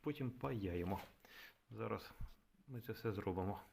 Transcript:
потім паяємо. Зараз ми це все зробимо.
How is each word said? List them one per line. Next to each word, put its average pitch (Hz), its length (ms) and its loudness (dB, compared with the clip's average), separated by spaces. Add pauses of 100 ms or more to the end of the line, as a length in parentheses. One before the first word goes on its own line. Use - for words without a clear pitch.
потім 143 300 0
паяємо. 92 680 2 (680)
Зараз 110 420 -2 (560)
ми 123 140 -6
це 113 120 -4
все 113 180 2
зробимо. 95 480 2 (140)